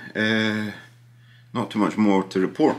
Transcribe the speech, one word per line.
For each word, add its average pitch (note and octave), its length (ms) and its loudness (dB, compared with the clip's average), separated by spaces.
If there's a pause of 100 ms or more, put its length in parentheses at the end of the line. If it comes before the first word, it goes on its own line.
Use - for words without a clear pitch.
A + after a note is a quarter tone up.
(160)
Uh, G#2+ 560 -2 (840)
not G#2+ 180 -6
too G#2+ 80 -2
much G2 180 0
more G2+ 260 4
to F#2+ 160 -4
report A2 400 2